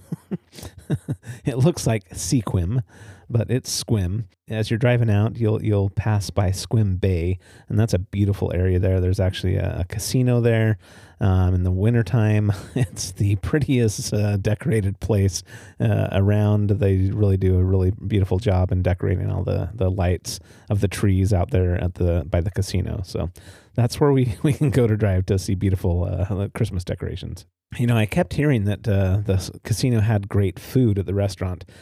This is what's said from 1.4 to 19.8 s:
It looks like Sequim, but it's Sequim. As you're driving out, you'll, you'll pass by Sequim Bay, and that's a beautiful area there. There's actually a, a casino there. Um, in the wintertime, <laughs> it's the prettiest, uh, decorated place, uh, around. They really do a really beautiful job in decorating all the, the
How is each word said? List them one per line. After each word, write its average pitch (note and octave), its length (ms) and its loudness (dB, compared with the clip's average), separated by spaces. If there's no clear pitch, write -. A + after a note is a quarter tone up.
It B2+ 120 -2
looks D3 280 0
like A2+ 240 -2
Sequim, A2 720 -2
but A2 200 -2
it's - 340 -4
Sequim. G2+ 420 -2
As A2 220 -4
you're A#2 60 0
driving A#2 320 2
out, G#2+ 280 2
you'll, G#2+ 240 0
you'll G2+ 280 2
pass G#2 400 -2
by G2 220 0
Sequim G2 500 0
Bay, F#2 360 0
and A2 100 -2
that's A2 160 2
a F2+ 60 0
beautiful G2 540 -2
area F2+ 260 2
there. F#2 220 2
There's F#2 180 0
actually F#2 380 0
a, F2+ 240 -4
a F2+ 40 -2
casino B2 540 0
there. A2 380 2
Um, F#2 360 2
in F2+ 80 0
the F2+ 80 0
wintertime, G#2+ 800 2
<laughs> - 120 -20
it's - 360 -4
the G#2 260 0
prettiest, B2 760 0
uh, G#2 240 0
decorated G#2 640 -2
place, G2 440 0
uh, G#2 320 0
around. G#2 580 2
They F#2+ 420 2
really G2+ 260 2
do F#2 200 4
a F2+ 60 4
really F#2 280 4
beautiful G2 480 0
job F#2 320 2
in F2+ 120 0
decorating F#2+ 460 0
all F#2 140 -2
the, F#2+ 300 -2
the F#2 160 0